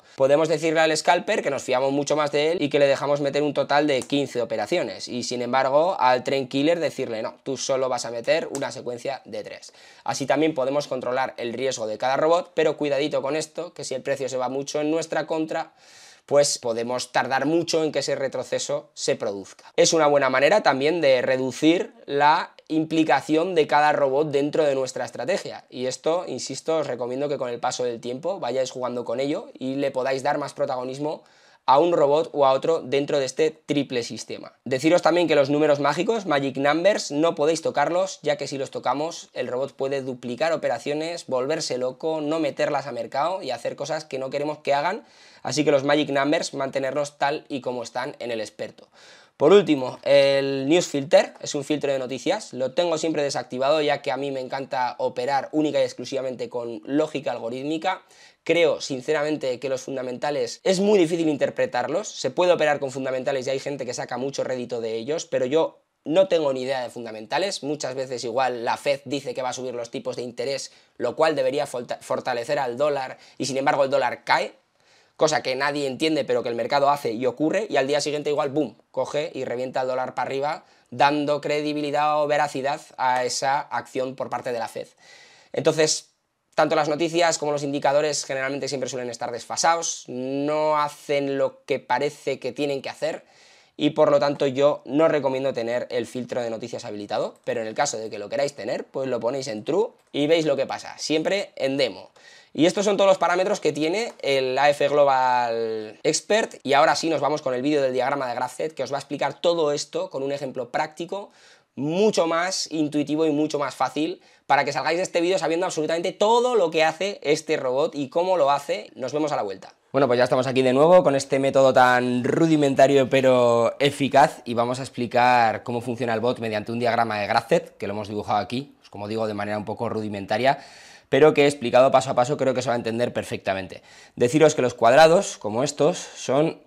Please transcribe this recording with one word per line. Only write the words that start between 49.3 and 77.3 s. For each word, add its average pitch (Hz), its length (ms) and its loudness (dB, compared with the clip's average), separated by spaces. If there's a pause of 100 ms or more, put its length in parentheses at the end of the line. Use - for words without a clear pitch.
Por 143 140 6
último, 156 520 4
el 139 640 4
News 170 180 4
Filter 156 540 2
es - 140 -8
un 143 80 -4
filtro 143 280 -2
de 135 60 -2
noticias, 135 560 -6
lo 127 200 -4
tengo 170 260 0
siempre 156 240 -2
desactivado 135 580 0
ya 147 200 0
que 139 100 -4
a 127 60 -2
mí 139 140 -6
me 135 80 -6
encanta 131 600 -6
operar 127 540 -2
única 151 260 2
y 131 40 4
exclusivamente 123 680 -6
con 117 360 -8
lógica 147 460 -2
algorítmica. 135 720 -6 (400)
Creo, 165 360 4
sinceramente, 143 800 -4
que 135 100 -6
los 131 120 -4
fundamentales 127 840 -6
es 185 160 2
muy 202 200 4
difícil 165 300 2
interpretarlos, 131 800 -2
se - 200 -6
puede 175 220 4
operar 151 280 2
con 139 120 -6
fundamentales 131 560 -4
y - 20 -2
hay 135 100 -2
gente 135 280 -6
que 123 80 -6
saca 135 220 -8
mucho 135 260 -4
rédito 123 380 -6
de 113 140 -4
ellos, 139 300 -4
pero 127 200 -2
yo 151 340 0 (260)
no 185 220 4
tengo 156 260 2
ni 131 80 -4
idea 127 220 -2
de 113 80 -8
fundamentales. 123 720 -4
Muchas 135 320 -6
veces 131 280 -6
igual 123 400 -2
la 120 140 -2
Fed 139 280 -2
dice 135 280 -6
que 131 80 -6
va 127 80 -4
a 123 40 -6
subir 127 200 -8
los 117 160 -8
tipos 127 260 -8
de - 60 -6
interés, 123 500 -6 (260)
lo 120 180 -2
cual 156 200 4
debería 135 300 0
forta-, 123 360 -6
fortalecer 131 580 -4
al 127 180 -4
dólar, 135 400 -2 (220)
y 127 80 -4
sin 131 100 -4
embargo 143 260 0
el 135 60 0
dólar 123 340 -2
cae. 170 300 0 (720)
Cosa 147 180 2
que 131 140 -4
nadie 143 320 -2
entiende, 139 380 0
pero 120 180 0
que 120 60 -6
el 117 60 -4
mercado 135 340 2
hace 139 240 0
y 123 120 -4
ocurre, 160 440 0